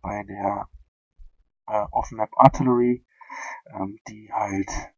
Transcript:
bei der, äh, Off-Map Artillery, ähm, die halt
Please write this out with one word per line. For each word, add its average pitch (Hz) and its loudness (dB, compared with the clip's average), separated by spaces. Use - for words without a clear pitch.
bei 101 -8
der, - -6
äh, 107 -2
Off-Map 113 -4
Artillery, 123 6
ähm, 98 -8
die 107 -16
halt 98 -2